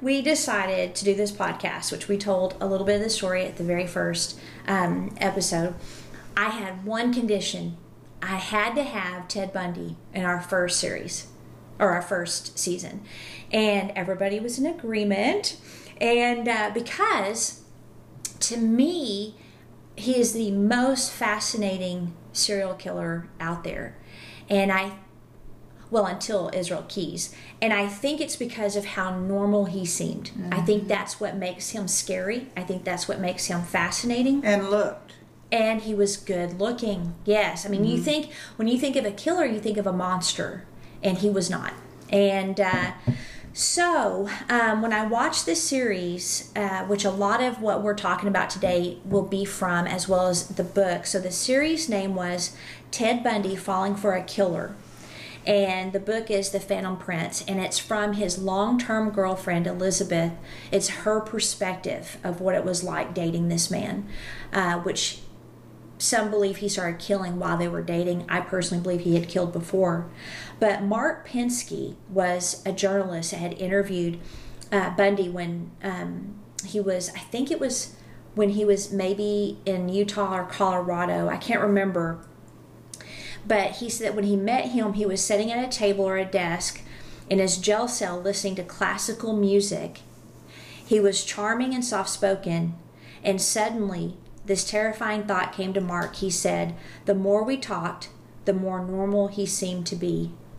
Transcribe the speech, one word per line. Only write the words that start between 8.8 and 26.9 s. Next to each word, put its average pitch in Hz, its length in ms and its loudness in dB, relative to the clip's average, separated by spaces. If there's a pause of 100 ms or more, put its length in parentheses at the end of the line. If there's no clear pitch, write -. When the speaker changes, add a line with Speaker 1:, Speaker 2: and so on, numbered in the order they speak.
Speaker 1:
have 185 460 -6
Ted 196 220 -4
Bundy 175 460 -6 (160)
in 185 140 -2
our 175 160 0
first 180 360 2
series, - 500 -4 (500)
or 202 140 4
our 175 100 0
first - 560 -4
season. 175 420 -4 (500)
And 202 460 4
everybody 190 440 -2
was 240 180 -4
in 269 80 2
agreement. 226 880 0 (460)
And, 240 460 4
uh, 214 260 2
because 233 840 0 (840)
to - 160 0
me, 233 800 2 (600)
he 247 220 2
is 240 140 6
the 220 180 0
most 247 600 4
fascinating 190 1000 -2 (180)
serial 196 400 0
killer 170 560 -4 (100)
out 170 260 -4
there. - 340 -8 (500)
And 196 240 4
I, 190 200 0 (1000)
well, 214 160 4
until 185 480 -2
Israel 175 340 -4
Keyes. - 460 -6 (260)